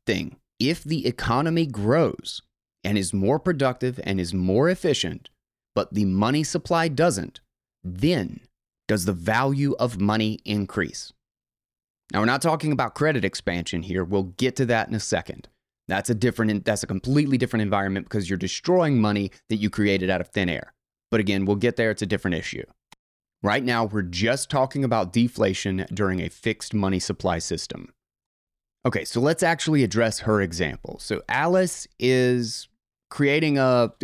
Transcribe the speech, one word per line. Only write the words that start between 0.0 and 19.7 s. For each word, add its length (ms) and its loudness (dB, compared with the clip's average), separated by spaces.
thing. 300 -2
If 240 -2
the 200 -2
economy 600 0
grows 760 0
and 120 0
is 160 -2
more 280 2
productive 640 0
and 160 0
is 120 -4
more 360 2
efficient, 600 -2
but 200 -2
the 100 2
money 400 2
supply 420 0
doesn't, 540 0
then 580 -2
does 180 0
the 80 2
value 680 0
of 200 -2
money 440 0
increase. 680 -4
Now, 60 -2
we're 80 2
not 160 0
talking 300 0
about 240 -2
credit 280 0
expansion 600 -4
here. 200 -2
We'll 320 0
get 200 -2
to 100 2
that 220 0
in 80 -4
a 40 -4
second. 480 -6
That's 240 -2
a 40 2
different, 500 0
that's 180 0
a 60 -8
completely 500 0
different 240 0
environment 440 0
because 220 -4
you're 80 0
destroying 640 2
money 300 2
that 100 0
you 120 0